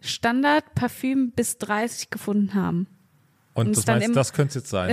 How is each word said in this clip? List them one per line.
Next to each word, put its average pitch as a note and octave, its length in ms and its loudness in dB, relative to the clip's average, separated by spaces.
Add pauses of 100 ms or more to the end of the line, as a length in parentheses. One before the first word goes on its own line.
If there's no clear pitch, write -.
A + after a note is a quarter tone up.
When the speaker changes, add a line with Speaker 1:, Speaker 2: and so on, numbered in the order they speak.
Speaker 1:
Standardparfüm C4 1300 0
bis - 260 -2
dreißig G#3+ 520 -4
gefunden G#3 440 0
haben. F3 340 0 (680)
Speaker 2:
Und A#2 140 2
Speaker 1:
Und G#2+ 40 2
Speaker 2:
das G#2+ 80 2
Speaker 1:
es G#2+ 60 0
dann A#2 100 4
Speaker 2:
meinst, G3 140 2
Speaker 1:
im A#3+ 40 2
Speaker 2:
das C3+ 200 2
könnte C#3+ 160 2
es - 60 -8
jetzt - 140 -8
sein? F#2+ 240 0